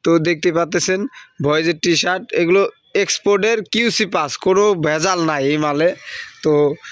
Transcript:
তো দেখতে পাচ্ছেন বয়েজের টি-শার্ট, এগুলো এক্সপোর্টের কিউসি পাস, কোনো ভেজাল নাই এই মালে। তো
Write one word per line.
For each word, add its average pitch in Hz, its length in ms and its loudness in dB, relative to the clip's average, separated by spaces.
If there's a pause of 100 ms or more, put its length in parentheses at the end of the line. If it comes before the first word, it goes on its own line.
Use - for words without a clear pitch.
তো 170 160 2
দেখতে 165 320 0
পাচ্ছেন 170 480 -2 (440)
বয়েজের 160 360 0
টি-শার্ট, 180 440 0 (100)
এগুলো 175 280 4 (340)
এক্সপোর্টের 202 640 0 (140)
কিউসি 220 340 0
পাস, 156 320 -4
কোনো 202 360 2
ভেজাল 160 520 0
নাই 147 200 -2
এই 151 120 0
মালে। 151 380 0 (480)
তো 147 320 2 (160)